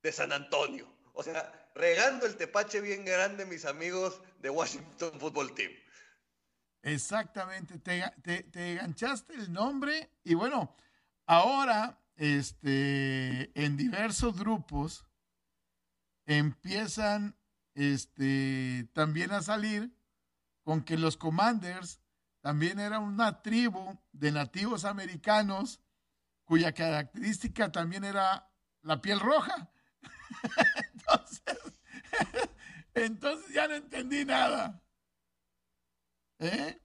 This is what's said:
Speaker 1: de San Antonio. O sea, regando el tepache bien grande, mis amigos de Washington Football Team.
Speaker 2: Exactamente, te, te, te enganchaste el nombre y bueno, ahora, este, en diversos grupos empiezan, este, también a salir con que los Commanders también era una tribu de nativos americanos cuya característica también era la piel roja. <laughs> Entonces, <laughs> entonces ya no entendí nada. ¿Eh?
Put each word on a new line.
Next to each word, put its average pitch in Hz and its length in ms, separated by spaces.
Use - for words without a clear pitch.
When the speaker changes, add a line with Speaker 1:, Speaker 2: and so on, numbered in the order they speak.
Speaker 1:
de 156 120
San 147 180
Antonio. 143 580
O - 120
sea, - 500
regando 226 500
el 214 120
tepache 208 440
bien 202 240
grande, 190 400
mis 175 200
amigos 180 580
de 131 80
Washington 160 720
Football 143 360
Team. 90 180
Speaker 2:
Exactamente, 185 1000
te, 180 240
te, 175 220
te 175 300
enganchaste 226 600
el 208 180
nombre 277 600
y 170 120
bueno, 214 420
ahora, 233 760
este, 139 1400
en 143 160
diversos 196 600
grupos 170 680
empiezan, 202 1120
este, 135 1160
también 160 400
a 202 100
salir 214 500
con 156 220
que 160 120
los 160 200
Commanders 180 840
también 151 380
era 208 220
una 208 420
tribu 214 560
de 147 180
nativos 180 540
americanos 202 960
cuya 165 280
característica 170 1000
también 180 320
era 196 440
la 151 200
piel - 160
roja. 285 540
<laughs> - 600
Entonces, - 680
<laughs> - 840
entonces 277 600
ya 302 120
no 302 100
entendí 285 500
nada. 254 560
¿Eh? 196 460